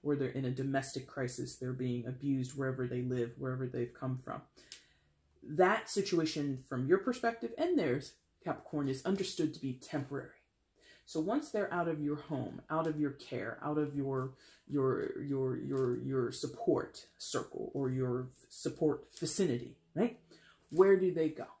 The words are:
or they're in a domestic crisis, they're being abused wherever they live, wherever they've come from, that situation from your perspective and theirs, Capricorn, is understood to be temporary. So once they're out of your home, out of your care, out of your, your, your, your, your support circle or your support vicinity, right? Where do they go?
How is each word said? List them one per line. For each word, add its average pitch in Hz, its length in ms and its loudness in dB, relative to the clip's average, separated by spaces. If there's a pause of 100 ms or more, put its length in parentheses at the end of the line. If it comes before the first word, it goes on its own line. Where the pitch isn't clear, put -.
or 147 140 2
they're 135 120 0
in 135 160 -2
a 123 60 0
domestic 135 560 -2
crisis, 127 500 -6
they're 127 160 -6
being 123 340 -2
abused 131 500 -2
wherever 131 300 -2
they 123 160 -2
live, 123 340 0
wherever 131 300 -4
they've 123 320 -4
come 127 260 -2
from, - 180 -8 (1000)
that 185 460 4
situation 156 800 0
from 131 180 -2
your 175 120 6
perspective 233 600 -2
and 339 200 2
theirs, 147 340 0 (320)
Capricorn, 147 440 -2
is 131 160 -2
understood 180 500 0
to - 60 -12
be 131 140 -4
temporary. - 560 -6 (800)
So 160 120 -2
once 233 300 0
they're 202 220 0
out 170 160 0
of 151 140 -2
your 147 140 0
home, - 520 -6
out 160 180 0
of 151 140 0
your 139 120 2
care, 113 520 -6
out 151 140 0
of 143 180 0
your, 131 380 0 (340)
your, 131 540 2
your, 131 340 0
your, 127 460 0
your 131 300 0
support - 760 -2 (100)
circle - 560 -6
or 135 180 0
your 127 380 0 (220)
support - 560 0 (120)
vicinity, - 600 0 (160)
right? 226 260 0 (500)
Where 190 280 8
do 180 140 4
they 160 180 2
go? - 160 -8 (140)